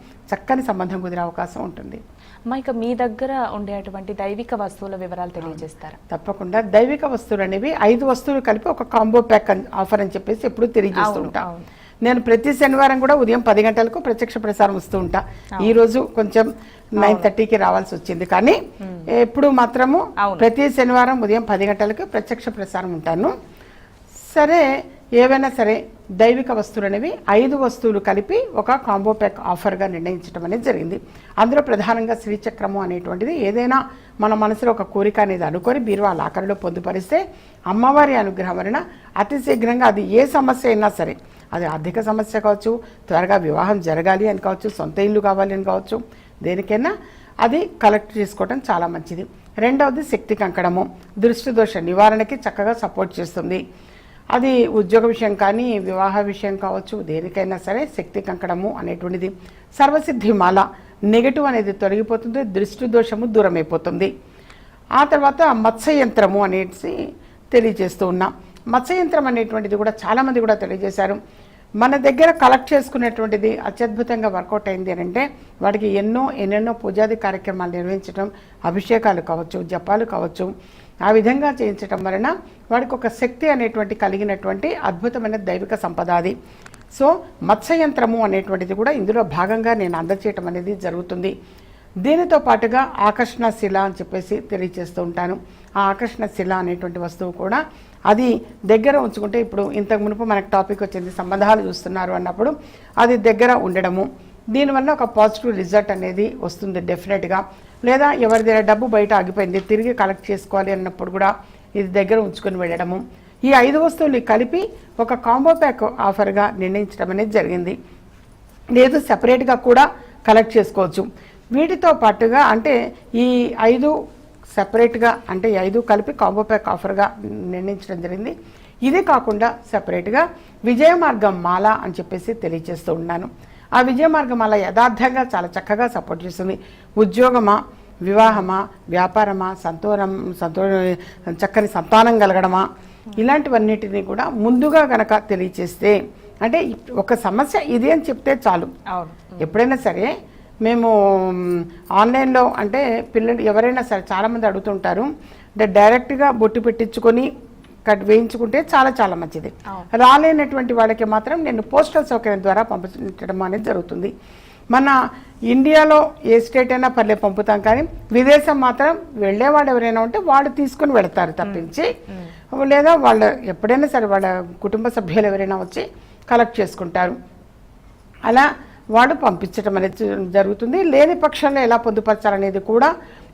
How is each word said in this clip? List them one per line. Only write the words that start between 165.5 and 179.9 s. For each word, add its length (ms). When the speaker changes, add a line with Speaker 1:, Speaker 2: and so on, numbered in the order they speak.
Speaker 1:
ఇండియాలో 440
ఏ 100
స్టేట్ 300
అయినా 120
పర్లే 180
పంపుతాం, 420
కానీ 140
విదేశం 400
మాత్రం 260
వెళ్ళేవాడు 480
ఎవరైనా 340
ఉంటే 120
వాళ్ళు 180
తీసుకుని 400
వెళతారు 320
తప్పించి, 460
Speaker 2:
మ్మ్. 140
Speaker 1:
లేదా 200
వాళ్ళ 180
ఎప్పుడైనా 400
సరే 120
వాళ్ళ 120
కుటుంబ 240
సభ్యులు 440
ఎవరైనా 320
వచ్చి 200
కలెక్ట్ 280
చేసుకుంటారు. 560
అలా 160
వాడు 180
పంపించడం 640
అనేది 240